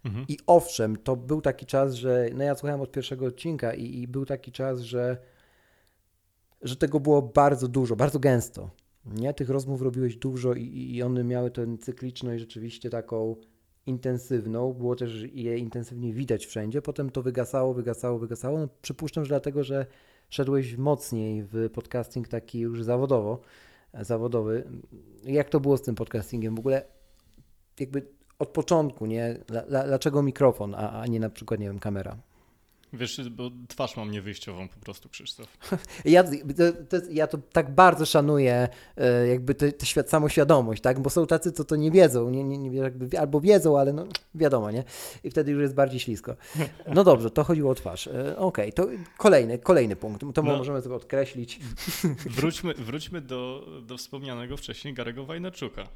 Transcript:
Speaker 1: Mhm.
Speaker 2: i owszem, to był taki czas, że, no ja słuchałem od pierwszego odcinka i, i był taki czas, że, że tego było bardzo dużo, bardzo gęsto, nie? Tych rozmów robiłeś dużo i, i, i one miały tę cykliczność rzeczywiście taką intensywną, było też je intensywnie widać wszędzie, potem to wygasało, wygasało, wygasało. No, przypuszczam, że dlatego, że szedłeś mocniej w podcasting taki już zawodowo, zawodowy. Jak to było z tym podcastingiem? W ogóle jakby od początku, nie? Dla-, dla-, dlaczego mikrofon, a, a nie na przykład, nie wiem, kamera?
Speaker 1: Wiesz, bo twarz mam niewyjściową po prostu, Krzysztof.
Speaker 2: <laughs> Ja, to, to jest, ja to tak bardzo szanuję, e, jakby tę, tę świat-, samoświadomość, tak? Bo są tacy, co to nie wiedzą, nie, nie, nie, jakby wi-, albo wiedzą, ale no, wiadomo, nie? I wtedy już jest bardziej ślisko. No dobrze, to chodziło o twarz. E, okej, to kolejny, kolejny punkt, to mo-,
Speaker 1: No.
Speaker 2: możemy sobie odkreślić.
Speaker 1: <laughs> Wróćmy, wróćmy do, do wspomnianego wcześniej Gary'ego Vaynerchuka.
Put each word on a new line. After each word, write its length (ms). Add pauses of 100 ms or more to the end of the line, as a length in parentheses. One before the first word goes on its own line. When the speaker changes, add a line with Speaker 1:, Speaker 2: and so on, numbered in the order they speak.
Speaker 1:
Mhm. 220
Speaker 2:
i 100 (100)
owszem, 500
to 180
był 260
taki 240
czas, 280
że, 420
no 80
ja 120
słuchałem 260
od 100
pierwszego 340
odcinka 480
i, 280
i 60
był 180
taki 260
czas, 300
że, 360 (1400)
że 140
tego 240
było 220
bardzo 460
dużo, 280
bardzo 240
gęsto, 500 (360)
nie? 280
Tych 160
rozmów 320
robiłeś 360
dużo 360
i, 100
i, 320
i 80
one 200
miały 280
tę 260
cykliczność 640
rzeczywiście 480
taką 460 (500)
intensywną, 880
było 220
też 280 (100)
je 240
intensywnie 560
widać 320
wszędzie, 360
potem 280
to 140
wygasało, 500
wygasało, 460
wygasało. 400
No, 80 (140)
przypuszczam, 440
że 40
dlatego, 340
że 220 (440)
szedłeś 480
mocniej 680
w 300
podcasting 540
taki 320
już 240
zawodowo, 580 (600)
zawodowy. 680 (560)
Jak 260
to 100
było 180
z 40
tym 140
podcastingiem? 600
W 40
ogóle 260 (960)
jakby 280 (320)
od 100
początku, 560
nie? 420
Dla-, 180
dla-, 220
dlaczego 360
mikrofon, 520
a, 260
a 60
nie 120
na 100
przykład, 300
nie 80
wiem, 120
kamera? 380 (760)
Speaker 1:
Wiesz, 360
bo 220 (160)
twarz 300
mam 140
niewyjściową 560
po 120
prostu, 300
Krzysztof. 480 (220)
Speaker 2:
<laughs> 260
Ja, 180
to, 60 (600)
to 60
jest, 180
ja 140
to 100
tak 380
bardzo 300
szanuję, 640 (280)
e, 300
jakby 280
tę, 160
tę 140
świat-, 240
samoświadomość, 720
tak? 180
Bo 100
są 180
tacy, 240
co 120
to 120
nie 160
wiedzą, 380
nie, 140
nie, 140
nie, 220
jakby 280
wi-, 100
albo 240
wiedzą, 380
ale 140
no, 140 (280)
wiadomo, 360
nie? 120 (400)
I 80
wtedy 200
już 100
jest 120
bardziej 260
ślisko. 360 (600)
No 80
dobrze, 280
to 120
chodziło 280
o 40
twarz. 320
E, 300
okej, 360
to 140 (300)
kolejny, 420
kolejny 360
punkt, 260 (120)
to 100
mo-, 80
Speaker 1:
No. 60
Speaker 2:
możemy 240
sobie 140
odkreślić. 640 (360)
Speaker 1:
<laughs> 440
Wróćmy, 340
wróćmy 480
do, 460 (200)
do 100
wspomnianego 600
wcześniej 380
Gary'ego 300
Vaynerchuka. 560 (140)